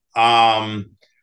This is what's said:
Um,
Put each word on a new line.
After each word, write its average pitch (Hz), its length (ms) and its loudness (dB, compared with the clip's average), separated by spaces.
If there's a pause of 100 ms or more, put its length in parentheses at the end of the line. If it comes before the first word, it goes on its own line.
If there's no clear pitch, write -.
(160)
Um, 113 760 0 (300)